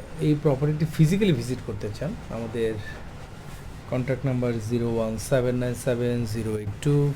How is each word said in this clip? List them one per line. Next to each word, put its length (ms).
এই 220
প্রপার্টিটি 500
ফিজিক্যালি 400
ভিজিট 340
করতে 220
চান, 160
আমাদের 440
কন্ট্যাক্ট 360
নাম্বার 260
জিরো 240
ওয়ান 240
সেভেন 380
নাইন 180
সেভেন 600
জিরো 240
এইট 100
টু 340